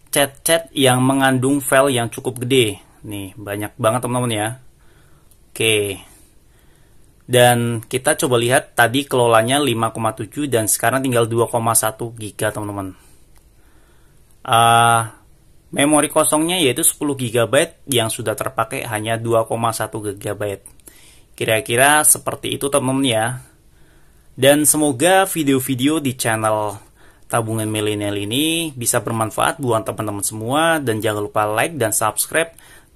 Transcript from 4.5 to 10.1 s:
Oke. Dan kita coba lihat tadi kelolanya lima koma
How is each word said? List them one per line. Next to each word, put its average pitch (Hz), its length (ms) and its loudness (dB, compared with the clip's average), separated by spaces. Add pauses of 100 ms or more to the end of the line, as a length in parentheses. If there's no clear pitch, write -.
Oke. 104 480 0 (1300)
Dan 120 560 4
kita 143 320 -2
coba 123 240 2
lihat 127 320 0
tadi 120 320 2
kelolanya 120 560 4
lima 113 320 0
koma 113 240 -4